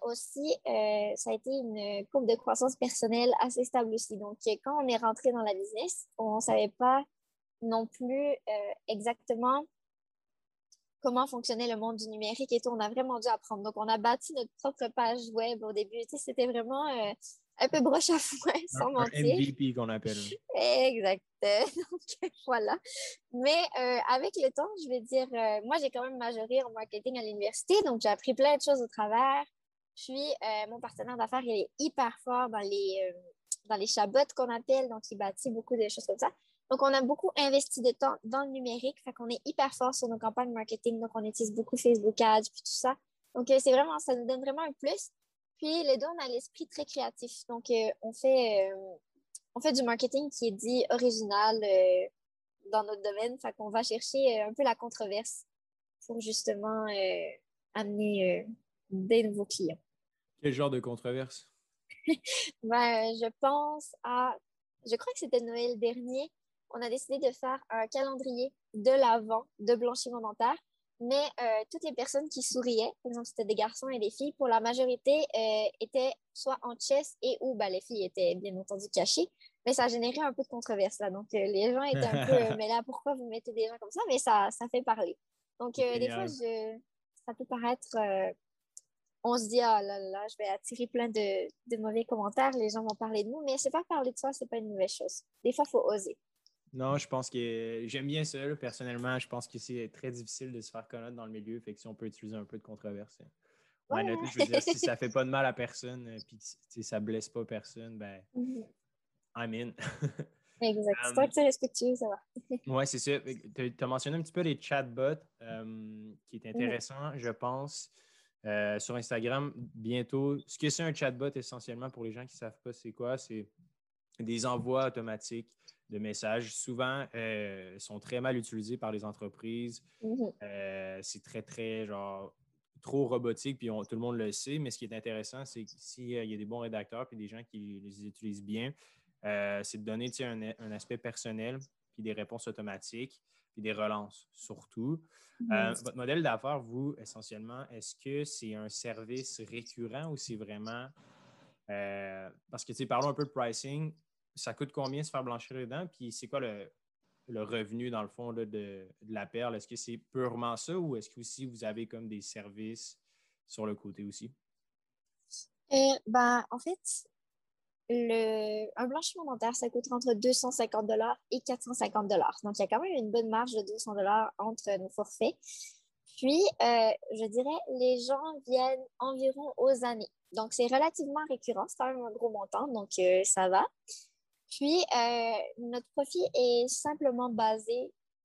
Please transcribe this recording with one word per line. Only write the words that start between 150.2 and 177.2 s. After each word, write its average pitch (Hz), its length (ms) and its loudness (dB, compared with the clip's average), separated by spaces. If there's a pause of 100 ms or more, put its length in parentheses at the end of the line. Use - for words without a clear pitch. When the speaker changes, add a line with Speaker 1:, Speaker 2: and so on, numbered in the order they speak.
Speaker 2:
vraiment, 107 520 -10 (840)
euh, 98 600 -8 (220)
parce - 140 -10
que, 117 80 -10
tu - 60 -10
sais, 135 60 -2
parlons 127 220 2
un 143 60 0
peu 147 100 -4
de 135 60 -4
pricing, 135 640 -4 (440)
ça 117 160 -8
coûte - 180 -6
combien 139 320 -4
se 151 60 -8
faire 131 140 -4
blanchir 120 340 -8
les 127 100 -6
dents ? 156 200 -6
Puis 123 240 -12
c'est 117 160 -12
quoi 139 120 -4
le, 107 320 -6 (560)
le 113 160 -4
revenu, 113 460 -4
dans 113 140 -4
le 101 60 -6
fond, 120 220 -10
là, 113 140 -4
de, 101 420 -10 (140)
de 107 120 -14
la 101 120 -6
perle ? 117 300 -4
Est-ce 101 120 -12
que 120 80 -14
c'est 117 220 -10
purement 120 580 -4
ça 165 220 -8
ou 160 180 -2
est-ce 110 140 -8
que - 100 -18
aussi 131 260 -12
vous 117 180 -10
avez 110 240 -4
comme 113 200 -12
des 107 140 -8
services 110 760 -12 (500)
sur - 180 -8
le 104 100 -4
côté 101 300 -12
aussi ? 113 260 -12 (1400)
Speaker 1:
Euh, - 20 4 (320)
ben, 240 440 4
en 247 80 -8
fait, 339 200 -4 (1080)
le, 220 840 2
un 247 120 0
blanchiment 320 380 -4
dentaire, 262 300 -2
ça 240 140 -2
coûte 240 220 -2
entre 247 220 2
deux 226 200 4
cent 254 180 0
cinquante 220 360 -2
dollars 220 300 2 (140)
et 254 100 -2
quatre 247 220 -6
cent 233 100 -8
cinquante 208 340 -2
dollars. 190 360 4
Donc, 208 140 -4
il - 40 -2
y 196 40 6
a - 20 -2
quand 220 140 2
même 370 120 -2
une 226 180 0
bonne 226 180 2
marge 233 240 0
de 220 80 0
deux 202 160 -6
cents 220 160 -6
dollars 202 440 4
entre 220 320 -4 (100)
nos 185 100 -8
forfaits. - 440 0 (840)
Puis, 294 240 4 (200)
euh, 233 300 6 (220)
je 220 140 -4